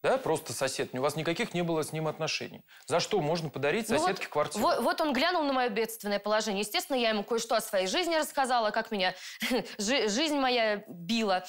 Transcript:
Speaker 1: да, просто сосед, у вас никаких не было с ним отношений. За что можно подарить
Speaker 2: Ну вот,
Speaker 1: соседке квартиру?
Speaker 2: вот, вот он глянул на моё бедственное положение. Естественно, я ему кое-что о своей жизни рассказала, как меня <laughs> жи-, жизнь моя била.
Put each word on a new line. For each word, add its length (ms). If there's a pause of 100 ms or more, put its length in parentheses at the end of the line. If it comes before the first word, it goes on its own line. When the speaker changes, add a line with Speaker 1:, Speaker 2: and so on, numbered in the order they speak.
Speaker 1:
да, 160
просто 340
сосед, 420
у 60
вас 160
никаких 380
не 80
было 200
с 100
ним 160
отношений. 540 (240)
За 140
что 220
можно 260
подарить 400
Speaker 2:
Ну 80
вот, 60
Speaker 1:
соседке 260
квартиру? 340
Speaker 2:
вот, 180
вот 200
он 140
глянул 300
на 100
моё 160
бедственное 480
положение. 420
Естественно, 380
я 120
ему 140
кое-что 320
о 60
своей 240
жизни 300
рассказала, 540
как 200
меня 240 (260)
<laughs> 380
жи-, 320
жизнь 260
моя 520
била. 600